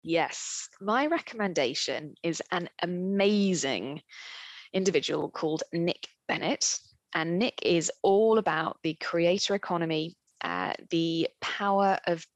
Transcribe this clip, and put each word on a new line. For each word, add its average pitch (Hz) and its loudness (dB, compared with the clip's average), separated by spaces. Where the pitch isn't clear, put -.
Yes. - -2
My 233 0
recommendation 151 -2
is 160 -2
an 175 -2
amazing 180 2
individual 156 2
called 156 -2
Nick 170 -2
Bennett. - -2
And 165 0
Nick 240 -2
is 165 2
all 220 6
about 160 0
the 160 0
creator 175 0
economy, 165 -2
uh, 90 -4
the 165 0
power 196 2
of 170 -2